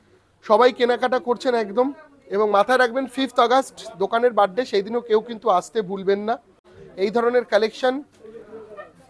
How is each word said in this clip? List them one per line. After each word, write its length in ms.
সবাই 300
কেনাকাটা 460
করছেন 360
একদম। 380
এবং 240
মাথায় 260
রাখবেন, 300
ফিফথ 320
আগস্ট 580
দোকানের 360
বার্থডে, 320
সেই 160
দিনও 200
কেউ 200
কিন্তু 280
আসতে 320
ভুলবেন 380
না। 180
এই 120
ধরনের 360
কালেকশন 580